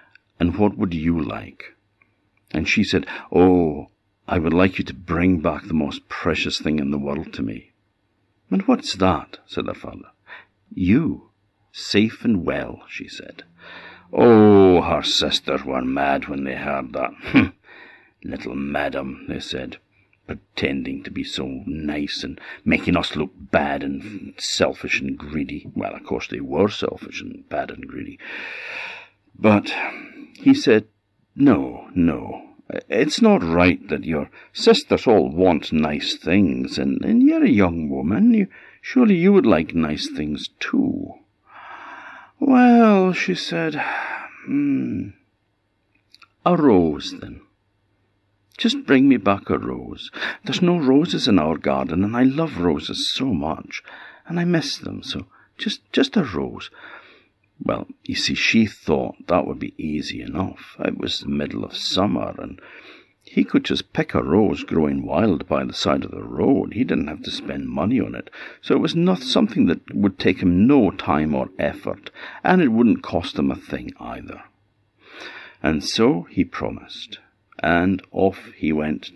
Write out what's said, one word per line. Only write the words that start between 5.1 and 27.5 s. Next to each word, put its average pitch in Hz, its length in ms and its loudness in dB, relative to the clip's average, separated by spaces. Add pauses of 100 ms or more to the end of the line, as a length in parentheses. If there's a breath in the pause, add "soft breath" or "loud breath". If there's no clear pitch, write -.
back 76 260 -4
the - 80 -6
most 73 360 -4
precious - 500 -4
thing 78 200 -2
in 71 120 -2
the 73 80 -2
world 71 340 -6
to - 100 -8
me." 57 280 -10 (800)
"And 190 140 0
what's - 320 0
that?" 92 500 -2
said - 220 -8
her 50 60 -8
father. - 380 -16 (640 loud breath)
"You, 110 580 0 (400)
safe - 520 -2
and 95 220 0
well," 67 420 -6
she - 200 -14
said. - 360 -18 (720 loud breath)
Oh, 104 680 10
her 80 220 0
sisters - 600 -2
were 65 180 -4
mad 67 460 -2
when 69 160 -6
they 65 120 -6
heard 67 380 -6
that. 65 200 -4 (200)
<laughs> - 200 4 (680 loud breath)
"Little - 320 -12
madam," 69 720 -8
they 69 120 -8
said, - 380 -10 (540)
pretending 67 720 -8
to - 80 -16
be - 120 -8
so - 220 -8 (200)
nice 73 580 -8
and - 160 -12 (240 loud breath)
making 87 320 0
us 85 200 -4
look 76 200 -4
bad 71 480 -2
and 71 540 -10
selfish - 640 -2
and 67 160 -8
greedy. 73 560 -10
Well, 50 220 -8
of - 80 -16
course, - 240 -6
they - 120 -10
were 69 300 2
selfish - 520 -8
and - 280 -16
bad 69 220 -6